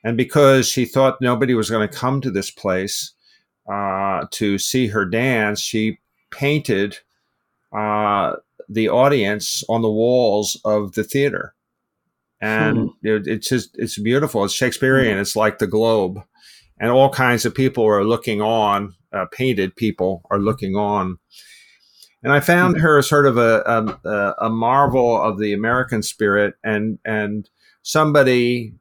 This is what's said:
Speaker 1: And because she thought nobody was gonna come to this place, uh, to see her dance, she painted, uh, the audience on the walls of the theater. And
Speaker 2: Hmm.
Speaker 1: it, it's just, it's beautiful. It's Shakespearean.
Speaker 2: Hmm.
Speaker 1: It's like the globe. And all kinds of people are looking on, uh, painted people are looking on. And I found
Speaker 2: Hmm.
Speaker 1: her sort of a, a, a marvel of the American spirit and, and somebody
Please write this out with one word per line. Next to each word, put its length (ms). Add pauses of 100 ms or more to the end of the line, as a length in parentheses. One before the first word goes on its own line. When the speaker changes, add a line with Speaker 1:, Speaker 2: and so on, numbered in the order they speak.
Speaker 1:
And 160
because 500
she 160
thought 380
nobody 320
was 160
gonna 180
come 320
to 100
this 200
place, 640 (600)
uh, 600
to 260
see 300
her 180
dance, 520
she 420 (300)
painted, 680 (760)
uh, 600 (340)
the 220
audience 800
on 100
the 100
walls 760
of 260
the 120
theater. 500 (840)
And 360
Speaker 2:
Hmm. 300
Speaker 1:
it, 200
it's 220
just, 300
it's 200
beautiful. 460
It's 80
Shakespearean. 600
Speaker 2:
Hmm. 80
Speaker 1:
It's 120
like 240
the 80
globe. 560 (560)
And 120
all 180
kinds 380
of 80
people 320
are 180
looking 380
on, 520 (200)
uh, 180
painted 440
people 440 (100)
are 80
looking 380
on. 420 (1040)
And 120
I 60
found 340
Speaker 2:
Hmm. 80
Speaker 1:
her 180
sort 240
of 140
a, 240 (420)
a, 300 (120)
a 40
marvel 680
of 200
the 160
American 480
spirit 600
and, 400
and 460 (320)
somebody 1000